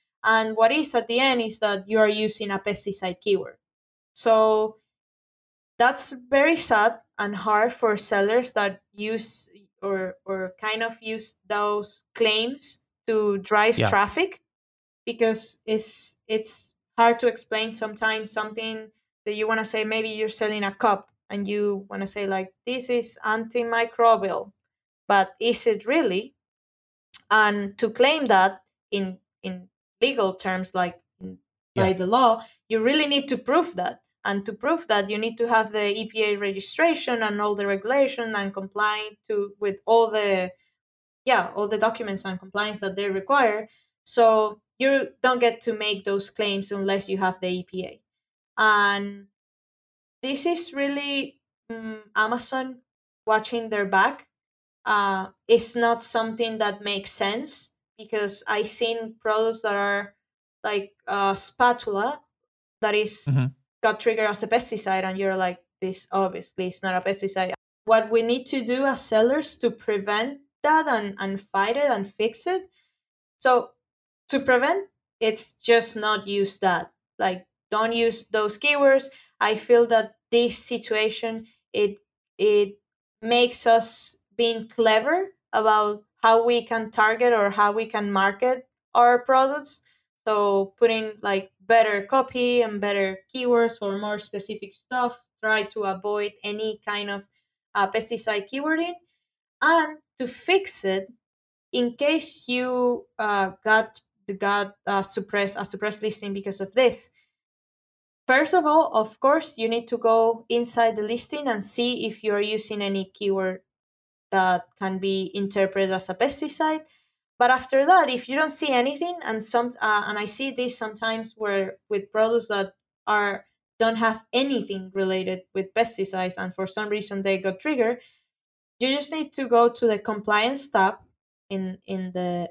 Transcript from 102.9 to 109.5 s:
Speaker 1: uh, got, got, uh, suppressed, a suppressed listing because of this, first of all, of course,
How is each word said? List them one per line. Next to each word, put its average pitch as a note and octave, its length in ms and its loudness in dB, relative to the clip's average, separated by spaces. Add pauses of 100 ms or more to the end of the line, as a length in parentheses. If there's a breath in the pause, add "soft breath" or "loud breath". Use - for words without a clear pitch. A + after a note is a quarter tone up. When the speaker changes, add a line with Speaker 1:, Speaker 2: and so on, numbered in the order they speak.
Speaker 1:
uh, G3+ 340 0 (100)
got, - 380 2 (380)
got, G3+ 380 -2 (100)
uh, G3 160 0
suppressed, G3 560 -4
a G3 60 -6
suppressed G#3 380 -6
listing G#3+ 300 -6
because G3 280 -8
of G3 140 -8
this, A#3+ 360 0 (1160)
first D4 280 4
of F4 100 4
all, D4+ 300 4
of A3 260 -2
course, D4 380 2